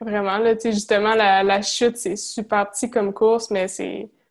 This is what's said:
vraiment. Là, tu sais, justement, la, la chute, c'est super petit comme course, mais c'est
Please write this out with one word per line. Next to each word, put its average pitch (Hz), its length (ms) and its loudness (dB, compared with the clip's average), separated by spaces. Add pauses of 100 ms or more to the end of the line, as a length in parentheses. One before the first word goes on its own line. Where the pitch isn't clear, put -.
vraiment. 208 380 -2
Là, 226 180 2
tu 220 60 -8
sais, 226 100 0
justement, 208 420 2
la, 196 300 4
la 196 180 2
chute, 240 340 0
c'est 190 200 -6
super 208 560 -4
petit 240 180 -4
comme 202 220 0
course, 226 400 2
mais 190 160 0
c'est 196 420 -10 (200)